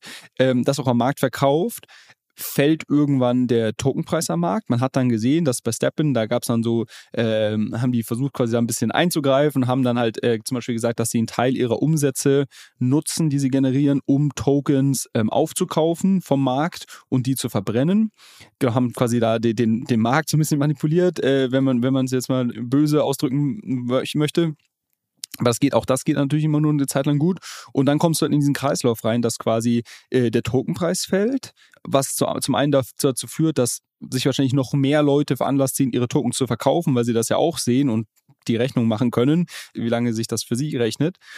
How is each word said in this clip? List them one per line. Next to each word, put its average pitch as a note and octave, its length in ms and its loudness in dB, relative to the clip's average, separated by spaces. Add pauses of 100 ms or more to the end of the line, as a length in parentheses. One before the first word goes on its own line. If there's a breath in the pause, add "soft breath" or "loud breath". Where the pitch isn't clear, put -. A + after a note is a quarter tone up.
(400 loud breath)
ähm, B2+ 240 2
das C#3 160 0
auch C3 80 -4
am A#2+ 100 2
Markt B2+ 220 0
verkauft, C#3+ 680 0 (560 loud breath)
fällt D#3 480 2
irgendwann B2+ 580 2
der A2+ 280 2
Tokenpreis D#3+ 540 -2
am E3+ 120 -2
Markt. F#3 280 -4
Man A#2 120 0
hat C3 140 -2
dann B2+ 140 2
gesehen, B2+ 360 0
dass B2 160 -2
bei A#2 100 -4
Steppen, C#3+ 420 -2
da A2+ 120 0
gab's A#2+ 220 -2
dann A2+ 160 0
so, A#2 220 0 (280 loud breath)
ähm, A2 680 -2
haben B2+ 120 0
die A#2 120 -2
versucht, B2 300 -6
quasi A#2 200 0
da A#2+ 40 2
ein A#2 100 2
bisschen A#2 240 -4
einzugreifen, C#3 760 2
haben B2+ 160 0
dann A#2+ 160 0
halt, A#2 240 -2
äh, A#2 200 0
zum - 120 -6
Beispiel A#2+ 200 -6
gesagt, A#2 240 -2
dass A2+ 120 -2
sie A#2+ 80 0
einen A2+ 80 0
Teil B2+ 280 0
ihrer A#2 260 -2
Umsätze C#3+ 640 2 (340 loud breath)
nutzen, D3 500 0
die C#3 100 0
sie C#3 100 0
generieren, C3+ 560 2
um C#3+ 300 2
Tokens, C#3 760 2
ähm, A2 160 0
aufzukaufen E3+ 920 0
vom C#3 220 0
Markt C3+ 420 -2 (240 loud breath)
und C3 180 0
die C3+ 80 0
zu - 140 -4
verbrennen. C#3+ 600 0 (480 loud breath)
Genau, A#2+ 140 2
haben B2 200 0
quasi A#2+ 260 2
da A2+ 200 2
de-, A2+ 140 2
den, A2+ 320 0
den A#2 140 2
Markt C3 300 2
so D3+ 80 0
ein - 20 4
bisschen D3+ 200 0
manipuliert, D#3 600 0
äh, C3+ 320 2
wenn C3+ 120 2
man, B2+ 200 2
wenn C3 100 2
man's C3 180 0
jetzt B2+ 180 -2
mal B2+ 160 0
böse C3+ 580 2
ausdrücken C#3 600 -2
mö-, B2 400 -2 (120)
möchte. D3+ 400 0 (800)
Aber A#2+ 120 0
das A#2 100 0
geht, C#3 140 0
auch A2+ 120 0
das C3 180 -2
geht D3 140 0
natürlich D3 280 0
immer D3+ 140 2
nur D3+ 120 2
eine C#3 160 0
Zeit C#3 180 -2
lang D3 120 2
gut. E3+ 220 0 (320 loud breath)
Und C3+ 140 0
dann C#3+ 140 2
kommst E3 220 2
du E3 40 4
halt C#3+ 80 0
in D3 60 4
diesen C#3+ 140 2
Kreislauf C3+ 500 -2
rein, A#2 180 0
dass A#2 180 -2
quasi, A#2 440 0 (260 loud breath)
äh, B2 200 2
der A#2 140 2
Tokenpreis E3 640 -2
fällt, A3 480 -2 (300 soft breath)
was - 320 -2
zu, - 100 -2 (160)
zum C3 140 -2
einen C#3+ 160 0
dazu, C3+ 280 0
dazu C3 280 -2
führt, D#3 300 -2
dass B2 220 -2 (320)
sich B2+ 140 -4
wahrscheinlich C3+ 280 0
noch C#3 200 0
mehr C#3+ 300 2
Leute C#3+ 340 0
veranlasst C3+ 380 0
sehen, C3+ 160 0
ihre B2 160 0
Tokens A#2+ 300 -2
zu B2+ 100 0
verkaufen, C#3 480 0
weil A#2+ 100 2
sie A#2+ 80 0
das A2+ 160 0
ja G2 80 0
auch D3 200 0
sehen C3 320 2
und A2 180 -2 (400)
die A#2 80 0
Rechnung A#2+ 320 0
machen A2+ 240 2
können, D3+ 340 2 (280 loud breath)
wie A2+ 160 -4
lange A#2 240 0
sich A2+ 140 -4
das A2 160 -6
für - 120 -4
sie D3+ 200 -4
rechnet. B2+ 420 -2 (200 loud breath)